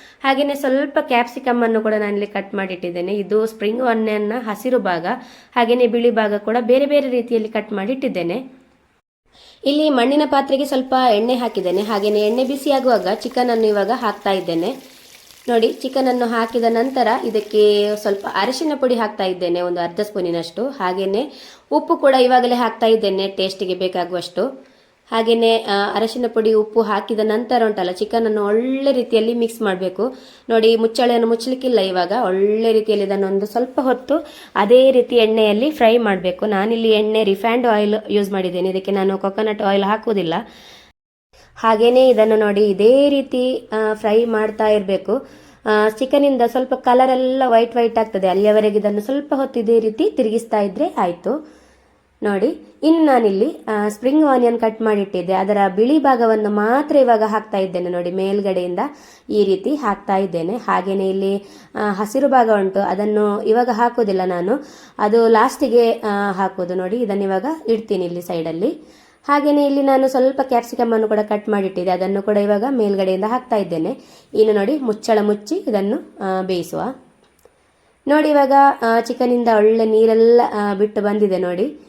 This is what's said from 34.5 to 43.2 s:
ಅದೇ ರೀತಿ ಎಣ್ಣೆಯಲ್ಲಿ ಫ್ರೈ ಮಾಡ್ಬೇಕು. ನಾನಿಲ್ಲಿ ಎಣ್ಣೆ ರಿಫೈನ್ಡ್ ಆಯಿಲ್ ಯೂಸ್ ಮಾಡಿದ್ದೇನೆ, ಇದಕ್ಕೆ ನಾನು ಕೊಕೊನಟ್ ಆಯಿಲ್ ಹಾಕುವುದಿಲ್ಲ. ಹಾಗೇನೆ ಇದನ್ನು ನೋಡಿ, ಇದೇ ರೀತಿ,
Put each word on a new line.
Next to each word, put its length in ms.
ಅದೇ 360
ರೀತಿ 260
ಎಣ್ಣೆಯಲ್ಲಿ 540
ಫ್ರೈ 280
ಮಾಡ್ಬೇಕು. 480
ನಾನಿಲ್ಲಿ 440
ಎಣ್ಣೆ 340
ರಿಫೈನ್ಡ್ 420
ಆಯಿಲ್ 280
ಯೂಸ್ 200
ಮಾಡಿದ್ದೇನೆ, 380
ಇದಕ್ಕೆ 220
ನಾನು 280
ಕೊಕೊನಟ್ 440
ಆಯಿಲ್ 220
ಹಾಕುವುದಿಲ್ಲ. 500
ಹಾಗೇನೆ 520
ಇದನ್ನು 280
ನೋಡಿ, 340
ಇದೇ 380
ರೀತಿ, 640